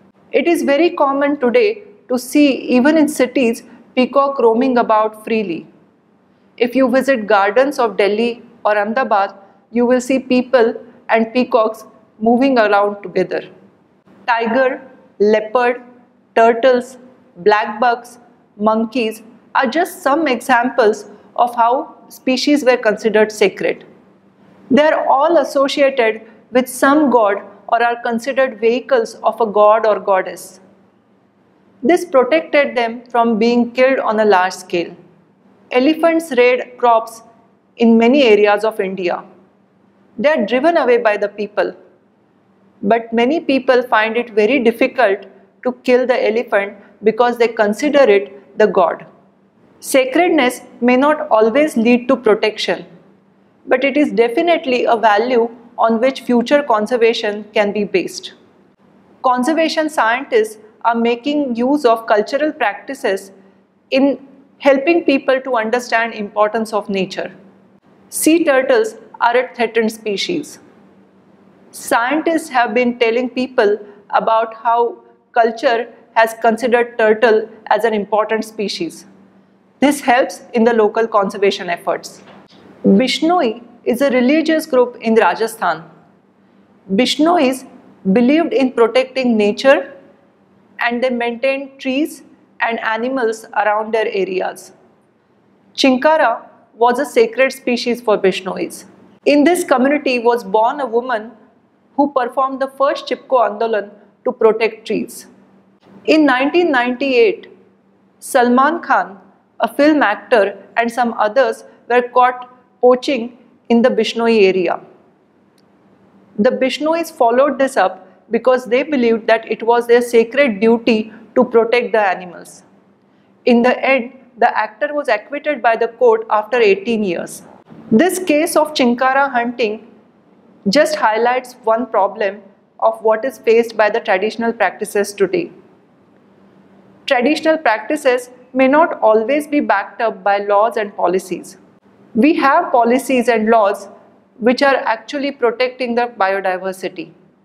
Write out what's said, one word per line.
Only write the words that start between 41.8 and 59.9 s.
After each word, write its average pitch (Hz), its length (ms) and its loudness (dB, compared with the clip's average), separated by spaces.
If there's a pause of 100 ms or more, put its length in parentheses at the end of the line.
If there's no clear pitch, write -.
But 226 280 -2
many 247 300 0
people 262 420 0
find 226 360 -2
it 240 120 -6
very 220 280 2
difficult 233 640 0 (400)
to 254 80 -4 (100)
kill 247 240 2
the 226 240 0
elephant 214 460 -2 (260)
because 226 360 2
they 226 100 2
consider 226 520 0
it 202 580 0
the 214 80 4
god. 180 400 0 (720)
Sacredness 269 800 0 (220)
may 247 140 4
not 302 340 0
always 226 460 2
lead 240 320 2
to 269 80 2
protection, 208 680 -2 (800)
but - 160 0
it 277 140 0
is 294 160 2
definitely 247 720 0
a 233 120 2
value 226 520 2 (300)
on 226 220 2
which 262 200 0
future 247 420 0
conservation 220 800 0 (100)
can 202 180 0
be 208 100 -2
based. - 520 -6 (880)
Conservation 302 640 -2
scientists 240 720 -2 (260)